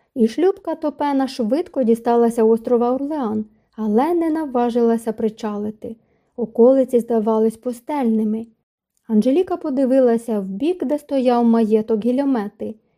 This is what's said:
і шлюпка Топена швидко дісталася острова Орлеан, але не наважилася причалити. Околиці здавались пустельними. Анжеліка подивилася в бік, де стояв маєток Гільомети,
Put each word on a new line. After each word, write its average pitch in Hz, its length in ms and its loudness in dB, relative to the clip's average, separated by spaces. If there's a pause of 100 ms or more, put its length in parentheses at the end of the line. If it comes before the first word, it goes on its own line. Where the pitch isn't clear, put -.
(140)
і 226 140 2
шлюпка 330 460 -2
Топена 285 540 -4
швидко 262 540 -4
дісталася 233 640 2
острова 233 480 2
Орлеан, 262 520 -4 (320)
але 220 380 0
не 330 160 0
наважилася 240 840 -2
причалити. 214 840 -8 (400)
Околиці 240 640 4
здавались 226 560 0
пустельними. 226 880 -4 (640)
Анжеліка 254 480 2
подивилася 254 840 2
в 196 40 -6
бік, 269 400 -4
де 294 140 -2
стояв 247 460 0
маєток 220 600 2
Гільомети, 240 720 -2 (240)